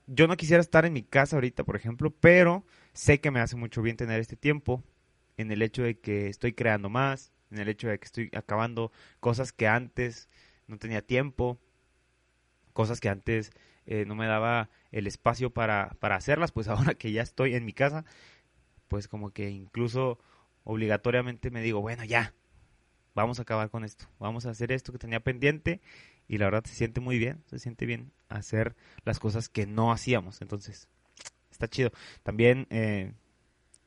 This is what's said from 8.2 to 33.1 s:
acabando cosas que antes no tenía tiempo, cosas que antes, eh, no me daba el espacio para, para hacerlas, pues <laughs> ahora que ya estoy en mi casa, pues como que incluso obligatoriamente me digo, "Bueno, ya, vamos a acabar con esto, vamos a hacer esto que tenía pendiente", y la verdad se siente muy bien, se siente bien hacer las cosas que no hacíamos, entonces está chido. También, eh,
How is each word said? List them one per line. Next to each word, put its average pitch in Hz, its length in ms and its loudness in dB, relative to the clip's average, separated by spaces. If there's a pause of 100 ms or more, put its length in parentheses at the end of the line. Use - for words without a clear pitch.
acabando 113 540 -4 (300)
cosas 120 320 -2
que 110 160 0
antes 120 600 -2 (380)
no 110 120 -14
tenía 110 240 -6
tiempo, 123 560 -2 (1120)
cosas 110 280 -2
que 113 80 -2
antes, 107 440 -4 (340)
eh, 107 200 -4
no 104 100 -8
me 110 100 -2
daba 110 440 0 (200)
el 104 160 -4
espacio 117 440 0
para, 107 500 0
para 101 160 2
hacerlas, 151 340 0
pues 107 180 -6
<laughs> - 0 -
ahora 110 260 2
que 110 180 -6
ya 110 100 0
estoy 123 320 0
en 120 100 -2
mi 107 80 -8
casa, 147 320 0 (840)
pues 101 180 -4
como 104 240 -10
que 101 200 -8
incluso 117 680 -4 (460)
obligatoriamente 117 840 0
me 117 120 -8
digo, 110 180 0
"Bueno, 117 240 -6
ya, 113 300 0 (800)
vamos 117 240 0
a 123 40 -8
acabar 110 280 -2
con 113 140 -8
esto, - 220 -16 (120)
vamos 113 280 -6
a 120 40 -6
hacer 117 220 -4
esto 127 200 -6
que 123 60 -14
tenía 113 220 -4
pendiente", 139 600 0 (480)
y 104 100 -2
la 101 80 4
verdad 107 180 2
se - 100 -14
siente 117 260 -2
muy 123 180 0
bien, 131 280 -2
se 127 120 -12
siente 120 280 -8
bien 120 260 -8 (160)
hacer 110 460 -2 (300)
las 110 140 -2
cosas 113 300 -2
que 104 180 -2
no 113 260 2
hacíamos, 110 480 -2
entonces - 480 -12 (600)
está - 180 -6
chido. 123 240 0 (300)
También, 120 480 4
eh, 104 420 -2 (760)